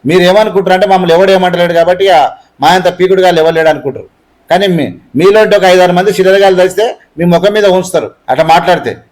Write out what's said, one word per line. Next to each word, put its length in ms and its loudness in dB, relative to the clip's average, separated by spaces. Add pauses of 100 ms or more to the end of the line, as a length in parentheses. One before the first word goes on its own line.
మీరు 160 0
ఏమనుకుంటారు 520 0
అంటే, 140 0
మమ్మల్ని 280 2
ఎవడు 160 2
ఏమంటలేడు 420 -2
కాబట్టి 320 0
ఇక 260 2 (300)
మా 60 0
అంత 320 0
పీకుడుగా 320 2
లేవలేడు 380 0
అనుకుంటారు. 380 -6 (420)
కానీ 180 0
మీ, 260 -4 (220)
మీలోంటి 400 2
ఒక 80 0
ఐదారు 280 2
మంది 220 -2
శిలలుగాలు 420 2
తెస్తే 420 -2 (200)
మీ 80 -2
ముఖం 280 0
మీద 120 -2
ఉంచుతారు 460 -2 (180)
అట్లా 160 0
మాట్లాడితే. 520 0 (140)